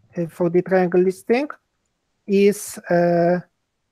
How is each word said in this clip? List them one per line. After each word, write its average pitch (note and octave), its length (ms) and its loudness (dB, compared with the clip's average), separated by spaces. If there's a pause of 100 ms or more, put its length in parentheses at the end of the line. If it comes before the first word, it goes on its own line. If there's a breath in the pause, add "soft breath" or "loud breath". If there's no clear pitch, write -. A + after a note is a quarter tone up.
(180)
uh, E3+ 100 -4
for F3 220 -4
the F3 120 2
triangle F3+ 400 0
listing A3+ 460 -2 (800)
is, G3+ 540 0 (100)
uh, F3 500 2 (520)